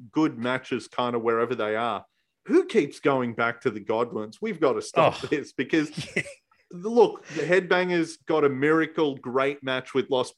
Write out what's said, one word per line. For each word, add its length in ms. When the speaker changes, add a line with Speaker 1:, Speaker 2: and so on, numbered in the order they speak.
Speaker 1:
good 260
matches 500
kind 280
of 80
wherever 320
they 200
are. 300
Who 200
keeps 340
going 340
back 280
to 100
the 80
Godwins? 640
We've 180
gotta 240
stop 400
Speaker 2:
Oh. 40
Speaker 1:
this 260
because 360
Speaker 2:
<laughs> 840
Speaker 1:
look, 580
the 140
Headbangers 760
got 160
a 60
miracle 680
great 480
match 320
with 160
Los 260